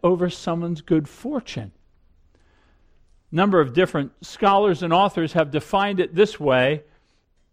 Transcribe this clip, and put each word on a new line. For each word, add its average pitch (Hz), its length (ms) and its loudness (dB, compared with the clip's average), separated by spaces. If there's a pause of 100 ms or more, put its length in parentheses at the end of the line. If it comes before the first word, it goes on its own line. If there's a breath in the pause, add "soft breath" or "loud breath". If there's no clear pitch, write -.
over 180 260 2
someone's 170 520 -6
good 156 260 0
fortune. 220 640 -10 (1600)
A 156 40 -12
number 185 260 4
of 127 120 -2
different 156 380 0 (100)
scholars 196 600 0
and 165 80 -4
authors 175 400 0
have 156 200 0
defined 196 500 -2
it 165 120 -4
this 202 240 2
way. 139 460 2 (680)